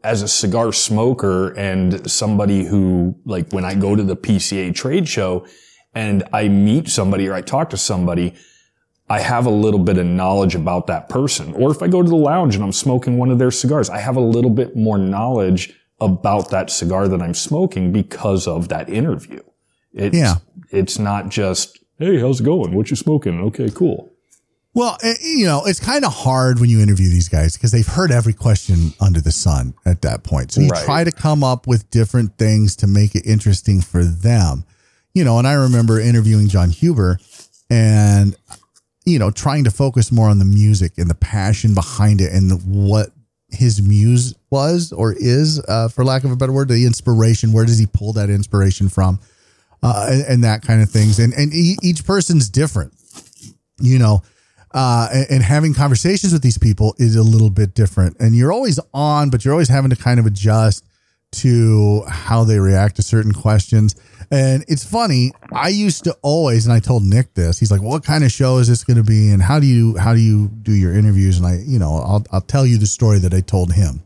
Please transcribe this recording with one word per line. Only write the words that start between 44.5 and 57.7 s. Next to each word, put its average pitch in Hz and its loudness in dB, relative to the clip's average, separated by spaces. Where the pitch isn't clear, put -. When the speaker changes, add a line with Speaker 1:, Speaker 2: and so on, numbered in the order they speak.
Speaker 2:
or 110 -4
is, 151 0
uh, 113 -2
for 127 -2
lack 131 0
of 135 -2
a 123 -2
better 131 -2
word, 135 0
the 120 2
inspiration. 113 2
Where 113 4
does 113 2
he 110 4
pull 104 -4
that 101 -2
inspiration 98 0
from? 92 0
Uh, 110 -2
and, 135 0
and 123 2
that 110 0
kind 110 2
of 101 2
things. 107 2
And, 117 2
and 147 -2
e-, 175 0
each 175 -2
person's 170 0
different, 120 -2
you 127 2
know, 107 4
uh, 120 0
and, 135 0
and 131 2
having 151 2
conversations 170 0
with 151 0
these 123 0
people 107 0
is 113 2
a 113 4
little 110 4
bit 98 -2